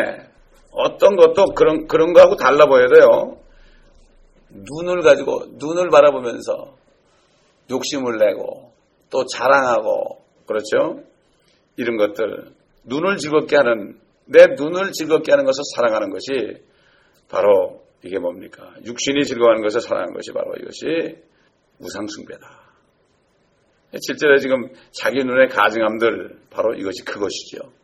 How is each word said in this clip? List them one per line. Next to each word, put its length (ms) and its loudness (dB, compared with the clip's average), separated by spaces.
어떤 440 0
것도 400 4
그런, 320 0
그런 260 0
거하고 220 8
달라 300 4
보여야 220 4
돼요. 500 6
눈을 500 -8
가지고, 440 2
눈을 300 -4
바라보면서 840 2
욕심을 480 -6
내고 540 -4
또 160 -2
자랑하고, 1000 -2
그렇죠? 560 -4
이런 200 -6
것들, 540 -6
눈을 320 -4
즐겁게 380 -2
하는, 440 -2
내 220 8
눈을 340 -6
즐겁게 400 -2
하는 140 2
것을 180 -2
사랑하는 340 -2
것이 520 -8
바로 540 0
이게 160 -10
뭡니까? 540 -12
육신이 400 -4
즐거워하는 360 2
것을 200 -2
사랑하는 320 -6
것이 180 -14
바로 280 -8
이것이 580 -8
우상숭배다. 880 -16
실제로 360 2
지금 320 -2
자기 320 -4
눈의 260 2
가증함들, 880 -2
바로 260 -4
이것이 280 -10
그것이죠. 680 -10